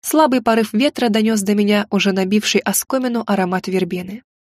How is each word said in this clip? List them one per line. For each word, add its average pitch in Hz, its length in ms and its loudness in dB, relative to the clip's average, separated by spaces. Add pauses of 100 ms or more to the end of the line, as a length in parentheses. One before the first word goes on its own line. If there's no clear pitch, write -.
Слабый 277 400 2
порыв 226 320 0
ветра 247 360 0
донес 220 320 2
до 202 120 0
меня 208 380 2
уже 190 200 2
набивший 190 500 0
оскомину 240 680 -2
аромат 185 400 -2
вербены. 185 560 -4 (200)